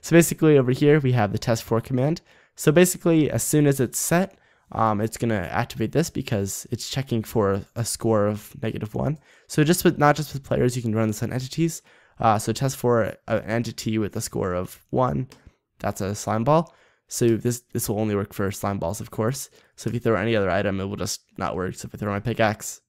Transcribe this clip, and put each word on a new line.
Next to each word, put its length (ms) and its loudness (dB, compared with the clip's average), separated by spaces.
So 140 2
basically 420 6
over 140 4
here, 280 6
we 120 2
have 200 2
the 60 -2
test 260 0
for 160 0
command. 420 -2
So 160 2
basically, 580 4
as 140 -2
soon 240 4
as 120 2
it's 200 -2
set, 380 0
um, 280 0
it's 180 -2
gonna 340 -2
activate 400 -4
this 180 0
because 640 -4
it's 180 -8
checking 340 -2
for 380 0
a 100 -4
score 400 0
of 380 -4
negative 320 -6
one. 240 -4
So 160 2
just 200 2
with, 160 2
not 160 6
just 180 -8
with 100 -8
players, 320 0
you 60 -4
can 140 -2
run 140 0
this 120 -6
on 120 -6
entities. 500 -4
Uh, 200 2
so 120 -4
test 260 -2
for 260 2
a-, 140 -6
an 160 -2
entity 560 -4
with 160 -4
a 60 -6
score 320 -4
of 360 -8
one, 380 -2
that's 240 -4
a 140 -4
slime 280 -4
ball. 300 2
So 280 2
this, 220 -2
this 140 -4
will 120 -2
only 160 0
work 180 -4
for 160 -2
slime 300 -6
balls, 200 -4
of 120 -12
course. 400 -4
So 120 -8
if 60 -4
you 60 -2
throw 160 2
any 200 0
other 140 2
item, 300 0
it 60 -4
will 100 -6
just 260 -6
not 180 -4
work. 200 -4
So 100 -16
if 80 -14
I 60 -14
throw 120 -4
my 80 -2
pickaxe 680 -2